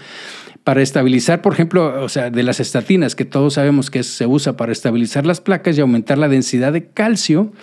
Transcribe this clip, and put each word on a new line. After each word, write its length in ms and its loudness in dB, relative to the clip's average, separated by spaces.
para 160 2
estabilizar, 640 2
por 100 2
ejemplo, 500 0
o 60 -6
sea, 220 -4
de 120 -2
las 160 0
estatinas, 560 0
que 120 -4
todos 280 0
sabemos 360 2
que 120 -2
se 240 -4
usa 300 0
para 160 -4
estabilizar 540 0
las 160 0
placas 340 0
y 60 2
aumentar 340 2
la 120 2
densidad 440 2
de 140 -4
calcio, 680 0